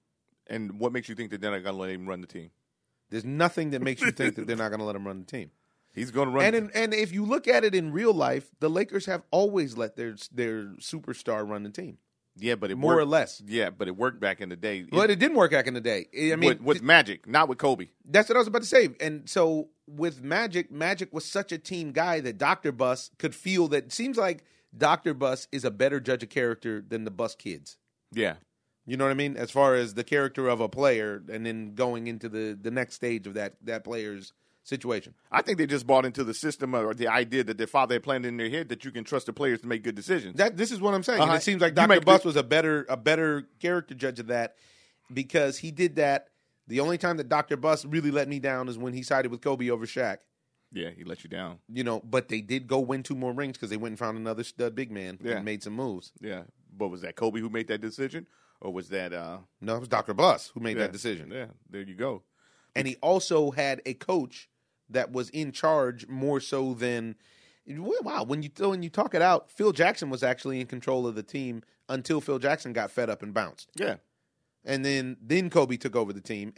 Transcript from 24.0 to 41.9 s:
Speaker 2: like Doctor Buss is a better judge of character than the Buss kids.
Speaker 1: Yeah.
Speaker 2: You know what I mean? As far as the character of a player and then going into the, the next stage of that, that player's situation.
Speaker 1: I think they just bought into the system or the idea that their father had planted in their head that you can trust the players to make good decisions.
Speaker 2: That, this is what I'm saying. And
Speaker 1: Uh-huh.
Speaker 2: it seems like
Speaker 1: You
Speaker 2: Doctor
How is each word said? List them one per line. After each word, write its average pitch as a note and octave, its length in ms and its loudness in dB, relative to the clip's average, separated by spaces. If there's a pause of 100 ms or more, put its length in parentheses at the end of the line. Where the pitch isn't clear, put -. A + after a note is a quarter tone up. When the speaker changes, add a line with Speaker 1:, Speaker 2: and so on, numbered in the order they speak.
Speaker 2:
like F#3 280 0 (300)
Doctor D3+ 380 4
Buss C3 400 -2
is B2+ 140 -4
a A#2+ 40 0
better C3 300 2
judge B2 220 0
of A2+ 80 -12
character A#2 560 -2
than A2+ 180 -4
the G#2+ 60 -6
Buss A2 240 -4
kids. - 420 -12 (360)
Speaker 1:
Yeah. G2+ 240 0 (500)
Speaker 2:
You B2+ 100 -6
know C3+ 80 0
what C3+ 60 4
I C3+ 40 2
mean? C#3+ 220 -2
As A#2+ 140 -6
far C#3 240 6
as A#2+ 180 0
the A2+ 100 -4
character C#3 460 0
of A#2 140 2
a G#2 80 0
player A2 600 0
and A2+ 140 -8
then A2 300 -8
going A#2+ 320 -2
into A2+ 240 -8
the, G#2+ 300 -6
the A2 100 -6
next B2 240 -4
stage A#2 320 -4
of G2+ 80 -12
that, G#2 280 -8
that A2+ 220 -8
player's G#2+ 480 -10 (320)
situation. B2 480 -4 (180)
Speaker 1:
I - 120 2
think G3 160 -2
they D#3 80 4
just C3 220 -2
bought C3 160 6
into C3 180 -2
the A2+ 120 -2
system C#3 400 -4
or A2 200 0
the A#2+ 140 -2
idea B2 360 2
that G#2+ 140 -6
their A2 80 -2
father B2 300 2
had A2+ 80 -2
planted B2+ 240 -2
in A#2+ 80 -6
their A2+ 140 -2
head D3+ 180 -4
that A#2 160 -8
you C3 80 -10
can A#2 120 -8
trust C#3 220 -4
the A#2 60 -6
players B2+ 300 0
to A#2 40 -10
make A2+ 160 -4
good A2+ 140 -4
decisions. G#2 400 -4
Speaker 2:
That, G3 200 2
this A3 160 0
is G3+ 80 -6
what G3+ 140 2
I'm F#3 80 0
saying. A3+ 180 2
And D#3 100 6
Speaker 1:
Uh-huh. E3 80 6
Speaker 2:
it - 40 -2
seems G3 180 2
like E3+ 120 6
Speaker 1:
You C#3+ 40 2
Speaker 2:
Doctor F#3+ 200 10